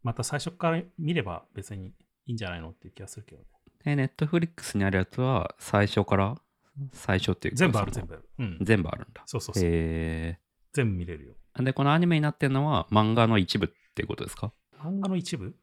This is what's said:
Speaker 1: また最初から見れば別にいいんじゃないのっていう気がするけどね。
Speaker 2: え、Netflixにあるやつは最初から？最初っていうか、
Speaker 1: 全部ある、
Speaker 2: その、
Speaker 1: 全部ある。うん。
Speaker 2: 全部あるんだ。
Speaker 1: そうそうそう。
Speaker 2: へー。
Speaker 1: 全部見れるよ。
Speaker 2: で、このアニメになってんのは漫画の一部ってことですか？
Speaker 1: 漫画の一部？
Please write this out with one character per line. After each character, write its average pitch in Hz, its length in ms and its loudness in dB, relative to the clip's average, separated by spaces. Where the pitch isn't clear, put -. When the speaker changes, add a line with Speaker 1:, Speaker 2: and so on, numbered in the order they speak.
Speaker 1:
ま 120 100 -4
た 123 100 -4
最 143 160 -4
初 165 120 -6
か 165 200 -2
ら 165 100 0
見 160 160 -2
れ 160 80 0
ば 90 220 -6
別 101 220 -12
に 92 120 -12
い 123 60 -8
い - 20 -4
ん 117 40 -4
じ 107 80 -6
ゃ 92 40 -6
な 87 80 -6
い 82 40 -10
の 80 80 -12
っ 85 40 -18
て - 140 -20
い 90 40 -20
う - 20 -20
気 - 80 -18
が 95 60 -14
す - 120 -16
る 107 60 -20
け 80 100 -20
ど - 60 -20
ね。 - 60 -20
Speaker 2:
え、 147 80 0
Netflix 156 840 -2
に 98 60 2
あ 98 60 4
る 95 100 4
や 92 60 2
つ - 140 -8
は 127 400 0
最 101 280 2
初 101 180 2
か 101 100 2
ら？ 98 200 2
最 95 260 0
初 - 140 0
っ - 20 2
て - 140 -4
い - 20 -4
う - 20 -10
か、 123 40 -4
Speaker 1:
全 170 140 6
部 110 80 4
あ 98 60 2
る、 - 80 -6
Speaker 2:
そ - 60 -6
の、 - 80 -8
Speaker 1:
全 - 0 -
部 82 80 -14
あ - 20 -16
る。 - 120 -20
う 131 40 -2
ん。 90 180 -6
Speaker 2:
全 95 220 4
部 78 60 -2
あ - 60 -4
る - 120 -12
ん - 60 -20
だ。 - 120 -20
Speaker 1:
そ - 120 -6
う - 40 -2
そ - 100 -12
う - 40 -6
そ 98 60 4
う。 - 40 4
Speaker 2:
へ 82 720 0
ー。 - 0 -
Speaker 1:
全 120 180 2
部 92 60 -2
見 87 80 -4
れ 87 120 -10
る 71 80 -16
よ。 62 100 -20
Speaker 2:
で、 131 100 0
こ 139 100 0
の 143 100 6
ア 160 40 4
ニ 175 100 4
メ 170 80 4
に 151 60 4
な 151 100 0
っ - 60 -12
て 143 100 0
ん 131 60 2
の 135 120 2
は 127 260 0
漫 107 220 6
画 117 140 6
の 113 100 6
一 95 200 2
部 98 80 2
っ - 40 -4
て - 120 -4
こ - 100 -4
と - 80 -8
で - 60 -8
す - 60 -12
か？ - 180 -8
Speaker 1:
漫 170 220 -6
画 196 100 -4
の 185 60 0
一 175 220 -4
部？ 127 260 -10